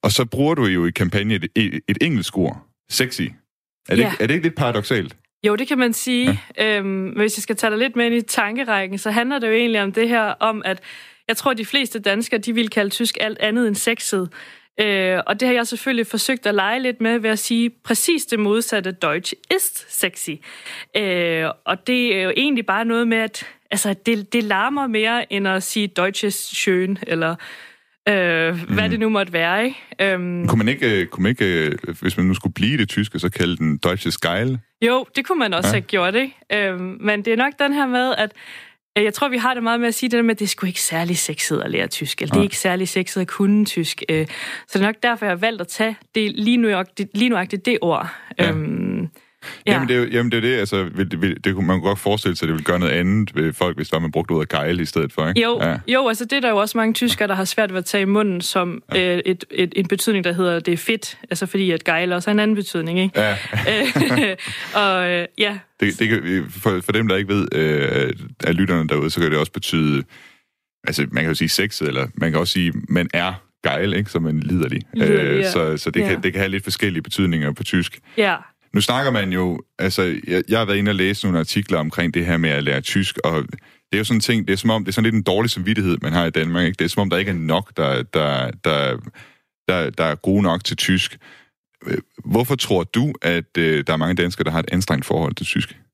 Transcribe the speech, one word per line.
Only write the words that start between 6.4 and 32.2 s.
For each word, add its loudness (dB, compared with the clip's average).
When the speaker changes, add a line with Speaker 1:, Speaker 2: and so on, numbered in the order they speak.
Speaker 1:
Ja. 2
Speaker 2:
Øhm, -2
hvis 0
jeg -6
skal -4
tage 0
dig 0
lidt 0
med 2
ind 2
i 4
tankerækken, -2
så -4
handler 0
det -2
jo 2
egentlig 2
om 0
det 2
her, 4
om 0
at -4
jeg 2
tror, 0
de -4
fleste -2
danskere, 0
de -4
vil 2
kalde 0
tysk -2
alt -2
andet 2
end 0
sexet. -2
Øh, 2
og -2
det 2
har 4
jeg 2
selvfølgelig -2
forsøgt -2
at 2
lege 0
lidt -2
med 2
ved 0
at 0
sige 0
præcis 0
det -2
modsatte, 0
Deutsch -2
ist -4
sexy. -4
Øh, 0
og -4
det 2
er 0
jo 0
egentlig 0
bare 0
noget 2
med, 2
at -4
altså, 0
det, 0
det 2
larmer 0
mere, 0
end 0
at 0
sige -2
Deutsch -2
ist -4
schön, 0
eller, -2
øh, 4
hvad 2
Speaker 1:
Mm. 0
Speaker 2:
det 0
nu 2
måtte 0
være, 0
ikke? -2
Øhm. 0
Speaker 1:
Kunne 4
man 2
ikke, 2
øh, 0
kunne -4
man 4
ikke, 0
øh, -2
hvis -2
man 2